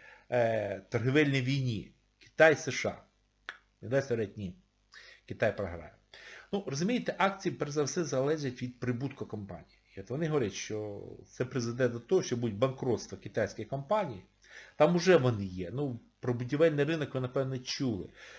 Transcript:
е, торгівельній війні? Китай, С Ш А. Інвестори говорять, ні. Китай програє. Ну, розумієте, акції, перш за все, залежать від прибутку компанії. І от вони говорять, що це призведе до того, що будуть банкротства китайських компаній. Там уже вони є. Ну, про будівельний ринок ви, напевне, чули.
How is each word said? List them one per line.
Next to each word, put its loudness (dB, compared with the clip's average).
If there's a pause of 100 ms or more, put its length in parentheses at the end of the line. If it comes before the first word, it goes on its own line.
(300)
е, 0 (100)
торгівельній 4
війні? -2 (260)
Китай, 6
С -2
Ш -2
А. -8 (800)
Інвестори 0
говорять, -6
ні. -8 (720)
Китай 0
програє. -8 (580)
Ну, -2
розумієте, 0
акції, 2
перш -4
за 0
все, -2
залежать -2
від -8
прибутку -4
компанії. -12 (180)
І -12
от -10
вони -2
говорять, 2
що -8 (260)
це -4
призведе 0
до -4
того, 2
що -2
будуть -2
банкротства -2
китайських -4
компаній. -2 (520)
Там 6
уже 8
вони 4
є. -6
Ну, -4 (200)
про 0
будівельний 2
ринок -2
ви, 0
напевне, -2
чули. -2 (300)